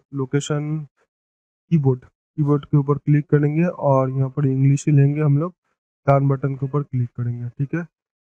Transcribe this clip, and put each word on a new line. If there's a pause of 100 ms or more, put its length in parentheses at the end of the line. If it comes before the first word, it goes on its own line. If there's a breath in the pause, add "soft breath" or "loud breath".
(160)
location (920)
keyboard, (320)
कीबोर्ड
के
ऊपर
click
करेंगे
और
यहाँ
पर
English
ही
लेंगे
हम
लोग, (540)
डन
button
के
ऊपर
click
करेंगे।
ठीक
है, (480)